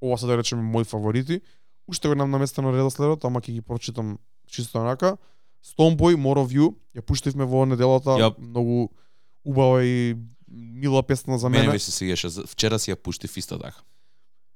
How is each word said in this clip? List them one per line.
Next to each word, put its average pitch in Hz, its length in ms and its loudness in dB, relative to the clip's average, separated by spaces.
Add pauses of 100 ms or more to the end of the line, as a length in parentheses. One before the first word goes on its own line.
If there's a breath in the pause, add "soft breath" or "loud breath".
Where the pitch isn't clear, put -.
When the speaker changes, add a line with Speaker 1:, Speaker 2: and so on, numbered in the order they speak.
Speaker 1:
ова 127 160 -2
се, 123 100 -6
да 120 140 2
речеме, 117 220 -2
мои 113 220 0
фаворити. 120 580 -2 (440)
Уште 170 220 -4
го 147 60 4
немам 139 160 0
наместено 135 420 0
редоследот, 135 560 0
ама 123 160 -4
ќе 120 80 -10
ги 117 80 -6
прочитам 113 560 -8 (320)
чисто 120 320 -6
онака. 135 380 0 (420)
Stonebwoy, 165 560 4
More 139 240 2
of 127 160 0
You, 151 160 4 (240)
ја 117 80 -12
пуштивме 139 400 -2
во 131 240 2
неделата, 131 480 2
Speaker 2:
Ја 110 220 4
Speaker 1:
многу 120 500 -2 (580)
убава 131 380 4
и 123 320 0 (320)
мила 123 540 -2
песна 131 360 -2
за 120 100 -2
Speaker 2:
Мене 127 140 4
Speaker 1:
мене. 139 100 4
Speaker 2:
ми 104 60 0
се 90 140 -6
свигаше, 90 360 -2
за-, 82 180 -10
вчера 110 320 -2
си - 120 -4
ја 95 60 -2
пуштив - 400 -10
исто 87 220 -10
така. - 200 -14 (760)